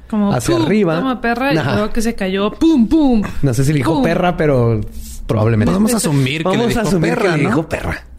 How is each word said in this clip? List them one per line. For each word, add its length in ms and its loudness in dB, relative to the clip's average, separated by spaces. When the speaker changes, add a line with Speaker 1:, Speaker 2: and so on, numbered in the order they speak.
Speaker 1:
Como, 240 0
Speaker 2:
hacia 220 0
Speaker 1:
"Pum, 100 0
Speaker 2:
arriba. 320 2
Speaker 1:
toma, 240 -4
perra", 320 -2
y 40 2
Speaker 2:
Ajá. 180 -2
Speaker 1:
luego 180 -2
que 80 0
se 140 -2
cayó, 360 -2
"Pum, 360 2
pum". 340 2
Speaker 2:
No 100 2
sé 100 2
si 80 2
le 60 2
dijo 160 0
Speaker 1:
"Pum". 100 0
Speaker 2:
perra, 320 0
pero 460 2
probablemente. 440 2
Speaker 3:
Vamos 220 2
a 40 0
asumir 460 0
que 60 0
le 80 0
Speaker 2:
Vamos 180 0
a 40 0
Speaker 3:
dijo 100 0
Speaker 2:
asumir 240 2
Speaker 3:
perra, 180 0
Speaker 2:
que 60 0
le 60 0
Speaker 3:
¿no? 60 0
Speaker 2:
dijo 200 -2
perra. 340 -6